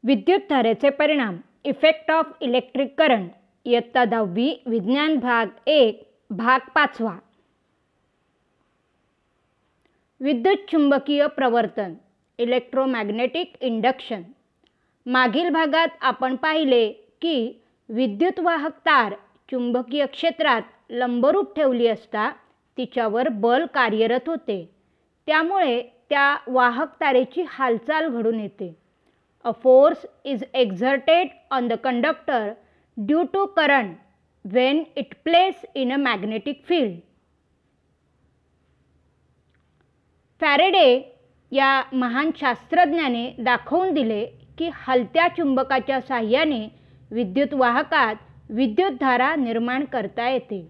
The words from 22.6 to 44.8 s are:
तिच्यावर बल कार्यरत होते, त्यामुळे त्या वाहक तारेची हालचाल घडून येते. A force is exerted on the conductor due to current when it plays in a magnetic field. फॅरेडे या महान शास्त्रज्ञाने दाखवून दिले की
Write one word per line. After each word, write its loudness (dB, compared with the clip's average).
तिच्यावर -2
बल 2
कार्यरत 0
होते, -6
त्यामुळे 0
त्या 2
वाहक 0
तारेची 0
हालचाल -2
घडून -2
येते. -12
A -4
force 6
is -4
exerted 2
on -2
the -2
conductor -2
due 0
to -2
current 2
when 0
it -8
plays 2
in -2
a -2
magnetic -4
field. 0
फॅरेडे 6
या 2
महान -2
शास्त्रज्ञाने 0
दाखवून 0
दिले -2
की -4